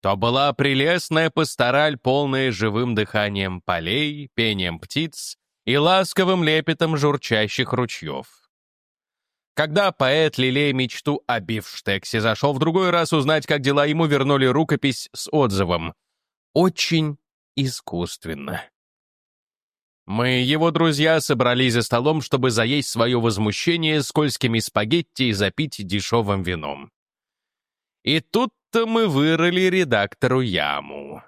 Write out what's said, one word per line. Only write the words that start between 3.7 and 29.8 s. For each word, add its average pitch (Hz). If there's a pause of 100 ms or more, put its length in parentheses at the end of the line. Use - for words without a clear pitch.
пением 98
птиц - (280)
и 123
ласковым 185
лепетом 156
журчащих 127
ручьев. 80 (1120)
Когда 165
поэт, 143
лелея 131
мечту 131
о 117
бифштексе, 101
зашел 117
в 131
другой 170
раз 170
узнать, 151
как 147
дела, 139
ему 156
вернули 139
рукопись 139
с -
отзывом: 95 (600)
«Очень 160 (380)
искусственно». 85 (1400)
Мы, 123
его 156
друзья, 156
собрались 123
за 117
столом, 139
чтобы 131
заесть 120
свое 120
возмущение 143
скользкими 127
спагетти 123
и 117
запить 101
дешевым 101
вином. 73 (1120)
И 156
тут-то -
мы 226
вырыли 165
редактору 131